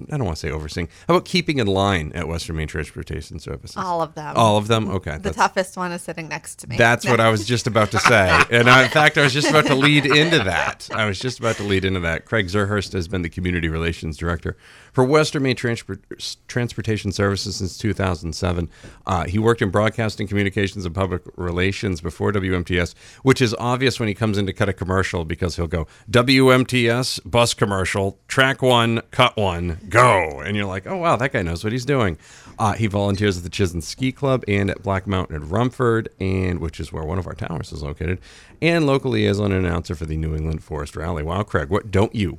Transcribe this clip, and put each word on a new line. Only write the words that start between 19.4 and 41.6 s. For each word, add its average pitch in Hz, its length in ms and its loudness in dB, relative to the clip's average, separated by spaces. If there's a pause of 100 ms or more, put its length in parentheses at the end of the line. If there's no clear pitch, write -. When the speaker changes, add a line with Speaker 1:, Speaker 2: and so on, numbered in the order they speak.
Speaker 1:
in 95 80 0
broadcasting, 104 560 0
communications, 101 580 -2
and 82 80 -6
public 92 300 -2 (120)
relations 90 640 -2
before 101 320 -4
W 95 240 0
M 90 80 0
T 87 140 -2
S, 87 160 0 (300)
which 131 180 4
is 113 160 2
obvious 123 420 0
when 117 80 -2
he 101 60 0
comes 107 240 0
in 104 80 0
to 92 80 -4
cut 101 160 -2
a 90 40 0
commercial 92 520 -2
because 85 300 -4
he'll 87 100 -2
go, 80 220 -4 (240)
"W 131 400 6
M 127 120 6
T 120 240 2
S 123 340 0
bus 117 340 2
commercial, 98 720 -2
track 135 340 4
one, 117 480 4
cut - 260 2
one, 87 440 -2 (100)
go." 92 520 4
And 98 140 -4
you're 101 120 -2
like, 95 180 -6
"Oh, 190 120 -6
wow, 165 180 2
that 123 180 0
guy 113 80 0
knows 85 220 -4
what 107 100 -2
he's 123 120 -4
doing." 120 340 0 (400)
Uh, 107 140 2
he 113 120 -2
volunteers 101 500 0
at 87 80 -10
the 90 60 -10
Chisholm 85 320 -2
Ski 127 300 -6
Club 131 360 -2
and 101 220 0
at - 140 -6
Black 95 240 -2
Mountain 95 300 -2
in 73 120 -10
Rumford, 117 600 0 (100)
and, 92 400 -2
which 82 200 -8
is 78 140 -10
where 80 100 -8
one 85 140 -4
of 85 80 -4
our 78 80 -10
towers - 380 -8
is 73 100 -10
located, 80 380 -6 (420)
and 165 240 2
local 135 240 2
liaison 104 420 0
announcer 85 440 -2
for 80 100 -10
the 78 120 -4
New 78 180 -4
England 78 280 -4
Forest 73 320 -10
Rally. 82 280 -6
Wow, 87 180 -2
Craig, 78 280 -2